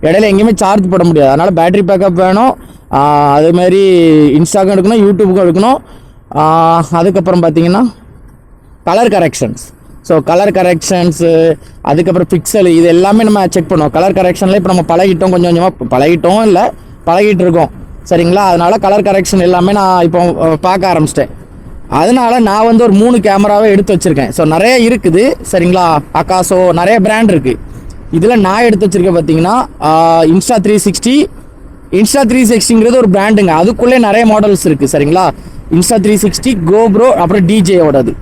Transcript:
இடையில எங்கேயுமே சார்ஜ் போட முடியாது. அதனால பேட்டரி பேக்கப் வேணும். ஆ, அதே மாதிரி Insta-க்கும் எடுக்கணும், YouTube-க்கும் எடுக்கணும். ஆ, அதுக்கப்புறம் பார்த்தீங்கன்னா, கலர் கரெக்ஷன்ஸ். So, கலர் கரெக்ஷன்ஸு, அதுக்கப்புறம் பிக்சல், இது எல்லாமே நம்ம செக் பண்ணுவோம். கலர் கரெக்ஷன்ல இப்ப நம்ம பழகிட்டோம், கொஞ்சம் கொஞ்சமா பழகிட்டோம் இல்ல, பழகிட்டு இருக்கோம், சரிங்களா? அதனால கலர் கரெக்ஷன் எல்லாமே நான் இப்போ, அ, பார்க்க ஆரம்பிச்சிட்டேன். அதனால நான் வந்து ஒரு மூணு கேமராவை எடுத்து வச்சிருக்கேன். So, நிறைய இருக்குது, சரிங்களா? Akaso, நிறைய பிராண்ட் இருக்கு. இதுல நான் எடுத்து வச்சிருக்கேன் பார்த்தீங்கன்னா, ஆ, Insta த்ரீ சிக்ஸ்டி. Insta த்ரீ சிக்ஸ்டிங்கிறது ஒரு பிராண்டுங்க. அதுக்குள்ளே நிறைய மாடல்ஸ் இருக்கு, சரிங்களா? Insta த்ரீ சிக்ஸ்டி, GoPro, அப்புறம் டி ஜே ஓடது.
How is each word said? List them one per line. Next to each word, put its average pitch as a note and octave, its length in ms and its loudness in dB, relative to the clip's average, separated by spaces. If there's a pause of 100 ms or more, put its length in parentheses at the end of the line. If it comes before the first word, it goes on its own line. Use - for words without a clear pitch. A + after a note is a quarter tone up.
இடையில G3 320 0
எங்கேயுமே G#3 220 2
சார்ஜ் G3 340 0
போட F3+ 140 0
முடியாது. D3+ 280 2
அதனால E3 380 0
பேட்டரி G3 120 0
பேக்கப் F#3+ 320 0
வேணும். F#3+ 440 0 (340)
ஆ, C#3+ 420 2
அதே D#3 180 2
மாதிரி F3+ 560 2 (320)
Insta-க்கும் F#3+ 300 0
எடுக்கணும், G3+ 400 2
YouTube-க்கும் F#3 420 0
எடுக்கணும். G#3+ 260 0 (580)
ஆ, E3 560 0
அதுக்கப்புறம் F3 500 0
பார்த்தீங்கன்னா, E3+ 500 0 (920)
கலர் G#3+ 240 0
கரெக்ஷன்ஸ். E3+ 680 -4 (280)
So, D#3+ 200 0
கலர் F#3 300 0
கரெக்ஷன்ஸு, E3+ 1040 0 (240)
அதுக்கப்புறம் F3 520 0
பிக்சல், F#3 340 0
இது E3 200 2
எல்லாமே G3 360 2
நம்ம G#3 260 0
செக் F3 220 -4
பண்ணுவோம். D#3 180 0
கலர் F3 240 0
கரெக்ஷன்ல F#3 420 0
இப்ப F#3 180 -2
நம்ம E3+ 220 0
பழகிட்டோம், F#3 340 0
கொஞ்சம் F3 260 0
கொஞ்சமா F3 140 0 (200)
பழகிட்டோம் E3+ 520 0
இல்ல, G#3 320 0 (320)
பழகிட்டு G3 340 0
இருக்கோம், F3 300 0 (400)
சரிங்களா? F3 260 0
அதனால F#3 420 0
கலர் G3+ 240 0
கரெக்ஷன் F#3+ 380 -2
எல்லாமே F3+ 320 2
நான் F#3+ 320 0
இப்போ, F3 380 0
அ, D#3+ 140 0
பார்க்க F#3 380 -2
ஆரம்பிச்சிட்டேன். D3+ 360 -2 (580)
அதனால A#3 520 0
நான் G#3+ 260 0
வந்து A#3 180 2
ஒரு A3+ 100 2
மூணு A#3 240 2
கேமராவை G3+ 460 2
எடுத்து G3+ 320 2
வச்சிருக்கேன். C#3 340 -2
So, D#3 160 -2
நிறைய A3+ 440 2
இருக்குது, A3+ 440 0 (180)
சரிங்களா? F3 460 0 (160)
Akaso, F3+ 600 0
நிறைய F#3+ 260 0
பிராண்ட் G#3+ 300 0
இருக்கு. C3 280 -2 (540)
இதுல G3 240 0
நான் G3+ 280 0
எடுத்து G#3 240 0
வச்சிருக்கேன் F3 300 0
பார்த்தீங்கன்னா, E3 480 0 (160)
ஆ, E3 400 2
Insta F#3 400 2
த்ரீ G#3 220 0
சிக்ஸ்டி. B3+ 420 0 (680)
Insta A3 360 0
த்ரீ A#3 320 0
சிக்ஸ்டிங்கிறது A#3 380 2
ஒரு A#3+ 140 2
பிராண்டுங்க. G3+ 360 2
அதுக்குள்ளே A3 500 0
நிறைய G#3+ 420 2
மாடல்ஸ் G#3 260 0
இருக்கு, D3 260 -2
சரிங்களா? D#3 380 0 (420)
Insta F3 220 0
த்ரீ G#3 280 0
சிக்ஸ்டி, G#3 440 -2
GoPro, G#3+ 440 2
அப்புறம் F3+ 360 0
டி G#3 160 2
ஜே F3+ 160 2
ஓடது. C#3 440 0